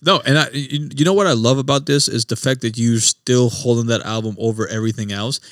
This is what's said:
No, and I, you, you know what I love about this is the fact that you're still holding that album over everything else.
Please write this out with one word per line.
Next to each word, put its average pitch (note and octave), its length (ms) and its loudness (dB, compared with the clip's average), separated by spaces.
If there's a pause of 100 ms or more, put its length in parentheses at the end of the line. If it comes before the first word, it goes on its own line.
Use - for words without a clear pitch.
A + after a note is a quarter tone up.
No, F3 240 2
and C3+ 120 4
I, C3+ 140 0
you, C#3+ 440 -6
you C#3+ 100 2
know F#3 80 4
what G3 140 4
I D#3 60 2
love A#2+ 260 2
about C#3 260 0
this C#3+ 240 2
is A2+ 160 -4
the A#2 100 -4
fact C3 260 -2
that A2+ 160 -4
you're A#2 220 2
still B2 500 2
holding A#2 380 0
that A#2 140 0
album A2 380 -6
over A2 280 -2
everything A2 460 -4
else. A2 260 -6 (120)